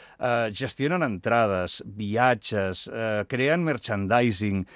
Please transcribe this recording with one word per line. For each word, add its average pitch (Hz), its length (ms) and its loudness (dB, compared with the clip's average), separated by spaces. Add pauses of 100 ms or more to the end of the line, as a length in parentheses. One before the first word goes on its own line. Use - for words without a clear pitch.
(180)
Eh, 120 340 0
gestionen 135 500 -2
entrades, 107 840 2
viatges, 104 1040 0
eh, 110 400 -2
creen 147 360 0
merchandising, 107 1120 0